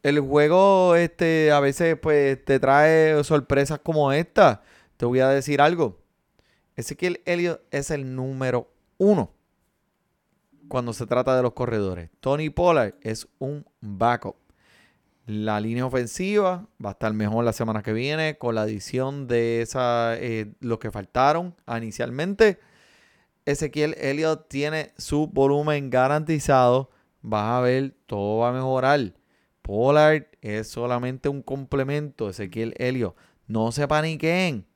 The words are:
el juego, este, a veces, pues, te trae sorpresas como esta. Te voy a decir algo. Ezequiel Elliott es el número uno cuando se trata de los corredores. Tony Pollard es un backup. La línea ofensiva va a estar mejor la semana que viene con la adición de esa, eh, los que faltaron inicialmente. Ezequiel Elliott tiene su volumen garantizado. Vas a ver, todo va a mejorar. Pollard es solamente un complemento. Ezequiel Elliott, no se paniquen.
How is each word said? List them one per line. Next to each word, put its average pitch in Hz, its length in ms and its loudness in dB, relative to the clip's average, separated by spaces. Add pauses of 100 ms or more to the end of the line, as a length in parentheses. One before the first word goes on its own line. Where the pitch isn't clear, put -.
el 143 180 2
juego, 175 720 4
este, 160 560 2
a 147 80 6
veces, 143 420 0
pues, 143 440 2
te 135 140 2
trae 151 640 4
sorpresas 143 540 0
como 147 340 0
esta. 147 480 4 (360)
Te 123 80 -4
voy 123 140 2
a 131 80 4
decir 139 320 0
algo. 147 400 2 (800)
Ezequiel 175 480 -6
Elliott 175 440 -2
es 139 220 -6
el 135 240 -6
número 131 560 -4 (260)
uno 190 360 2 (1400)
cuando 120 240 -6
se 120 120 -10
trata 127 300 0
de 127 80 2
los 120 80 0
corredores. 98 580 -4 (120)
Tony 147 280 -2
Pollard 156 520 2
es 110 260 -8 (120)
un 143 260 -10 (160)
backup. 113 540 -2 (880)
La 107 340 -4
línea 117 260 -4
ofensiva 185 800 -2 (160)
va 101 60 -6
a 98 40 -10
estar 107 180 -4
mejor 107 320 0
la 117 80 2
semana 107 320 -4
que 110 80 -6
viene 147 460 -4
con 120 180 -4
la 110 60 -2
adición 127 680 -6
de 117 340 0
esa, 117 560 -2
eh, 110 440 -6
los 117 180 -4
que 107 120 -8
faltaron 143 640 0 (200)
inicialmente. 139 840 0 (840)
Ezequiel 147 540 -2
Elliott 156 480 -2
tiene 147 500 -6
su 151 300 -2
volumen 143 600 0
garantizado. 135 1000 2 (320)
Vas 107 360 -2
a 127 40 0
ver, 131 340 0 (100)
todo 104 320 -4
va 117 120 2
a 123 40 -2
mejorar. 131 600 0 (520)
Pollard 147 640 4 (140)
es 107 260 -8
solamente 123 600 -6
un 139 140 -4
complemento. 139 880 -6
Ezequiel 107 480 -8
Elliott, 123 380 -4 (320)
no 113 240 -2
se 143 160 -4
paniquen. 156 880 -2